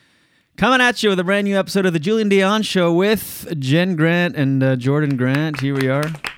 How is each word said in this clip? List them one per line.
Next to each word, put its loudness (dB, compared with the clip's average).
Coming 2
at 0
you 2
with 2
a 0
brand 0
new 0
episode 0
of 2
the -2
Julian 0
Dion 2
Show 0
with -2
Jen 0
Grant 0
and, 0
uh, 2
Jordan 0
Grant. -2
Here -2
we 0
are. 0